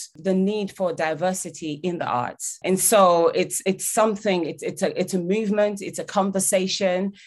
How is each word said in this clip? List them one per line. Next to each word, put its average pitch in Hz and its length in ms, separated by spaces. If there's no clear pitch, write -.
the 185 200
need 196 360
for 180 220
diversity 160 880
in 175 140
the 139 80
arts. - 580
And 190 160
so 175 500
it's, - 360
it's 190 220
something, 202 580
it's, - 180
it's - 200
a, 170 180
it's 190 140
a 185 40
movement, 208 600
it's - 180
a 165 60
conversation. 190 1120